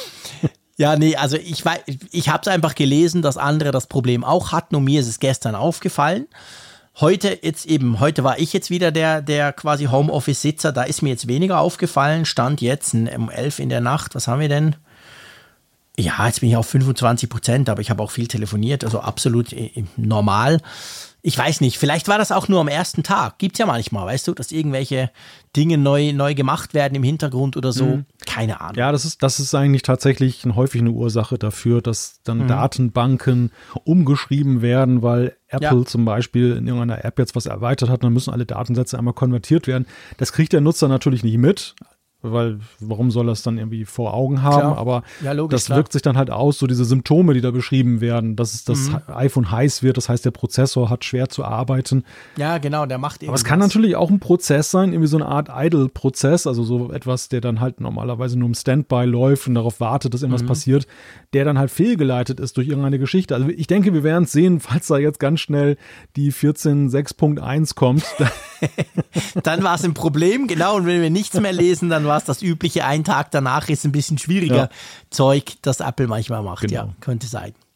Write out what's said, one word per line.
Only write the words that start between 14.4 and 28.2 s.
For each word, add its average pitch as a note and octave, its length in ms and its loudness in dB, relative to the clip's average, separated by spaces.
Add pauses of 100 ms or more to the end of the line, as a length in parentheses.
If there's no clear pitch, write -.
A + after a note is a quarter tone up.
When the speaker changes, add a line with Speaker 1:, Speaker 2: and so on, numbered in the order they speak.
Speaker 1:
wir D3+ 80 0
denn? D3 280 2 (1200)
Ja, F2 320 0
jetzt G#2+ 120 -2
bin B2 100 2
ich A2+ 60 4
auf A#2 120 0
fünfundzwanzig B2+ 600 0
Prozent, B2 400 -2
aber G#2+ 120 -2
ich G#2+ 100 -4
habe G#2 100 -2
auch G#2 120 -6
viel A#2 160 -6
telefoniert, G#2+ 560 -4
also A2 160 -4
absolut, A#2 520 -2
äh, A#2 300 -8 (140)
normal. G#2+ 640 2 (600)
Ich - 160 -2
weiß D#3+ 240 0
nicht, C3 180 2
vielleicht D3+ 280 0
war G3+ 100 2
das G#3+ 140 0
auch F#3+ 160 0
nur F#3+ 140 4
am D3+ 80 0
ersten D#3+ 340 -2
Tag. G3 380 -2
Gibt's F#3+ 180 -2
ja A3+ 80 0
manchmal, A2+ 400 -2
weißt B2+ 220 -4
du, F3 60 -2
dass - 180 -10
irgendwelche C3+ 580 -2 (460)
Dinge D#3 200 4
neu, C#3+ 360 2
neu C#3+ 240 -2
gemacht C#3 380 0
werden C#3 200 2
im C3+ 80 -2
Hintergrund C3+ 540 0
oder C3 160 0
so. B2+ 140 0
Speaker 2:
Mhm. C#3+ 180 2 (200)